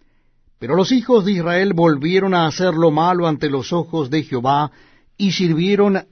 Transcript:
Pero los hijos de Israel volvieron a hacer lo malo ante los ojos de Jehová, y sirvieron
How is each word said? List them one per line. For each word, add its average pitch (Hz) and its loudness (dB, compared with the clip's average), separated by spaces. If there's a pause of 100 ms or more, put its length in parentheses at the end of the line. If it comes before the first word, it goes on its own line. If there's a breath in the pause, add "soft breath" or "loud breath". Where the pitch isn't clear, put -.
(580)
Pero 120 -4
los 185 0
hijos 233 2
de 208 0
Israel 180 -2
volvieron 170 2
a 170 2
hacer 175 -2
lo 165 2
malo 170 0
ante 151 -4
los 135 -4
ojos 165 -4
de 151 -2
Jehová, 135 -2 (460 soft breath)
y 190 0
sirvieron 190 0